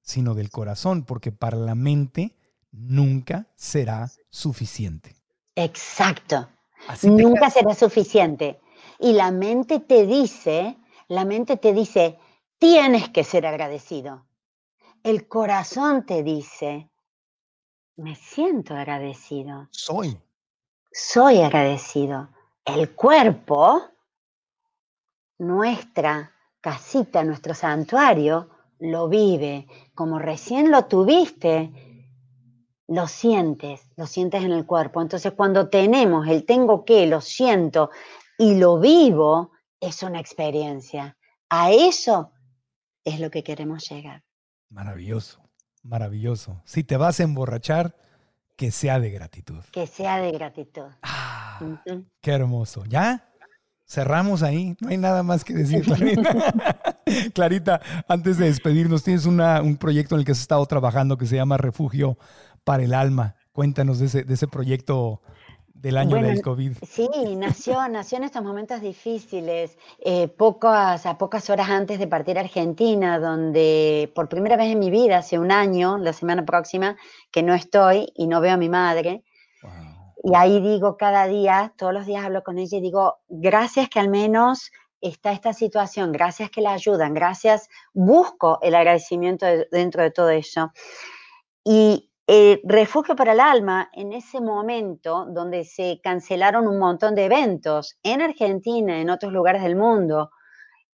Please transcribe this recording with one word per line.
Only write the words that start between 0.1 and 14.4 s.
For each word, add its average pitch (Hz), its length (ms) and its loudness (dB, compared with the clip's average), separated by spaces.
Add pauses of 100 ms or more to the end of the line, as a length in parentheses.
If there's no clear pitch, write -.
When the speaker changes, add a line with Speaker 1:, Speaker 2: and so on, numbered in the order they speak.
Speaker 1:
del 104 160 -6
corazón, 120 540 -6
porque 117 280 -10
para 113 240 -6
la 113 180 -4
mente 143 640 -2 (340)
nunca 135 840 -2
será 117 540 -6 (200)
suficiente. - 840 -10 (400)
Speaker 2:
Exacto. 165 920 -4 (380)
Speaker 1:
Así 135 220 0
Speaker 2:
Nunca 214 160 8 (260)
Speaker 1:
tengas - 40 -14
Speaker 2:
será 214 200 4
suficiente. 185 840 0 (400)
Y 240 140 4
la 185 180 4
mente 233 480 -2
te 247 260 4
dice, 208 680 -2 (320)
la 185 160 -4
mente 226 320 -2
te 214 160 2
dice, 185 440 0 (420)
"Tienes 285 500 4
que 160 160 -2
ser 175 220 -2
agradecido". 143 800 -8 (760)